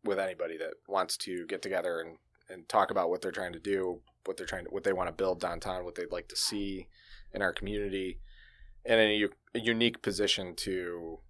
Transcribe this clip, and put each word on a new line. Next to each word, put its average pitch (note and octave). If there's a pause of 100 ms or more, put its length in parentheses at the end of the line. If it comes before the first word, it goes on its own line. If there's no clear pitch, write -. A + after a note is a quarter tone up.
with G2
anybody F2+
that D#2 (160)
wants F#2+
to F2+
get F#2
together F2
and, E2 (320)
and F#2
talk G2
about F#2
what F2+
they're F#2+
trying F2+
to E2
do, F#2 (240)
what F#2+
they're F#2
trying F2+
to, -
what G2
they G2
wanna F2+
build F#2
downtown, F2+
what F2
they'd F2
like F2
to -
see G2+ (460)
in G2+
our F#2
community, G2 (680)
and A#2
in G#2+
a G#2
u-, G#2 (220)
a A#2+
unique A#2
position F#2+
to F2 (120)